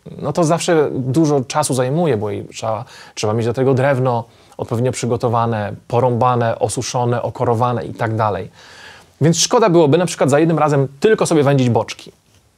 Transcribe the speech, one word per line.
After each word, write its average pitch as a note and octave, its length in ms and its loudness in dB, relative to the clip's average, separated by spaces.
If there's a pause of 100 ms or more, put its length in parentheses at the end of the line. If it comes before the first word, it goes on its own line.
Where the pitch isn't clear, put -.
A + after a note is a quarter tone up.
(180)
No D3 140 -6
to E3+ 120 0
zawsze D#3 480 2
dużo C3+ 480 0
czasu D3 340 -2
zajmuje, C3 420 0
bo G#2 140 -4
i G2+ 140 -8
trzeba, A2 400 -8 (300)
trzeba G#2+ 180 -2
mieć A2+ 140 0
do A#2+ 60 0
tego C3+ 220 2
drewno B2+ 500 0 (320)
odpowiednio B2 360 -2
przygotowane, A2+ 800 -2 (160)
porąbane, A#2+ 720 0
osuszone, A#2+ 640 -2
okorowane A#2+ 600 -2
i A#2 100 -10
tak A2+ 220 -4
dalej. G#2 340 -2 (680)
Więc E3 180 2
szkoda A3+ 320 2
byłoby D#3+ 280 6
na F3+ 80 0
przykład E3+ 240 0
za C#3+ 80 4
jednym E3 200 2
razem C#3+ 300 2 (120)
tylko G#3 260 2
sobie D#3 160 2
wędzić C3 280 2
boczki. - 420 -4 (460)